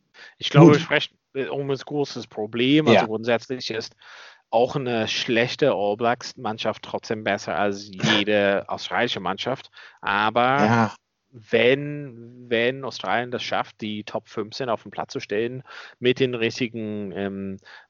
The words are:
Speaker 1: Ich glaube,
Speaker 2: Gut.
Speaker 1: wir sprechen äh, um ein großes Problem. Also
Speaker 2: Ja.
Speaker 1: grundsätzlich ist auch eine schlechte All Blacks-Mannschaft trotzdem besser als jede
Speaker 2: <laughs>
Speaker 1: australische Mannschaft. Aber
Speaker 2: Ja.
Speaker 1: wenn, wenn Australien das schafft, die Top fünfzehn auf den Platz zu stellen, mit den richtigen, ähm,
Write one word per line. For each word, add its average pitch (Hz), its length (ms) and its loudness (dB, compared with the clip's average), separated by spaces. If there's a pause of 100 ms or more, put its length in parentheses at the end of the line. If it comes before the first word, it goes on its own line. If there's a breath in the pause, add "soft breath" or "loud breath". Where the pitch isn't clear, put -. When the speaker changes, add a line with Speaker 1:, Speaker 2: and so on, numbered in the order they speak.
(380 loud breath)
Speaker 1:
Ich - 120 -6
glaube, 151 180 10
Speaker 2:
Gut. 147 80 10
Speaker 1:
wir 143 60 0
sprechen - 360 -2 (160)
äh, 135 140 -4
um 139 220 -6
ein 135 80 -2
großes 139 500 -6
Problem. 127 600 2
Also 110 120 8
Speaker 2:
Ja. - 60 4
Speaker 1:
grundsätzlich 117 680 -4
ist 110 240 -8 (560 loud breath)
auch 123 240 2
eine 120 320 -2
schlechte 123 680 0
All 101 240 0
Blacks-Mannschaft 117 840 -4
trotzdem 107 400 -6
besser 101 340 -2
als 101 320 -2
jede 101 760 2
Speaker 2:
<laughs> - 40 -16
Speaker 1:
australische 101 500 -4
Mannschaft. 98 500 -6 (320 loud breath)
Aber 110 640 2
Speaker 2:
Ja. 113 300 2 (360)
Speaker 1:
wenn, 123 1160 0
wenn 120 360 0
Australien 113 480 -4
das 110 100 -4
schafft, - 400 -6
die 107 220 -6
Top - 260 -10
fünfzehn 113 400 -8
auf 107 140 -4
den 101 80 -16
Platz - 220 -8
zu 139 60 -6
stellen, 117 440 -4 (360 loud breath)
mit 123 200 2
den 123 160 2
richtigen, 110 800 -4
ähm, 98 440 -6 (320 loud breath)